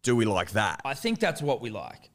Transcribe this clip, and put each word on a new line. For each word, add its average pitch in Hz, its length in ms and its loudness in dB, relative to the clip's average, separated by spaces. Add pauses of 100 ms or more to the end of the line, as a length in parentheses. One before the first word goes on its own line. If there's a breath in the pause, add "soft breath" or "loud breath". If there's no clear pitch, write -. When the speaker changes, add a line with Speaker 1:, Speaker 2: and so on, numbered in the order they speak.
Speaker 1:
Do 123 120 4
we 117 100 4
like 92 260 2
that? 101 340 0
Speaker 2:
I 135 80 -2
think 226 260 -2
that's 165 220 0
what 139 200 -2
we 120 80 -6
like. 90 460 -12